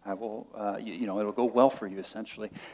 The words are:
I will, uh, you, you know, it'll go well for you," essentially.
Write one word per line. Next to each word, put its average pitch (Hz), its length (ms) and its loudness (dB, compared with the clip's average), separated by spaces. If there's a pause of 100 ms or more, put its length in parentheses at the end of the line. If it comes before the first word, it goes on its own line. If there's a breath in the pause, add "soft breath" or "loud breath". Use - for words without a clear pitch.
I 98 100 -2
will, 110 380 -6
uh, 101 260 -2
you, 110 140 -8
you 107 140 -2
know, 98 120 0
it'll 104 120 0
go 120 140 4
well 120 240 8
for 110 180 -6
you," 95 100 -8
essentially. 107 540 -10 (220 loud breath)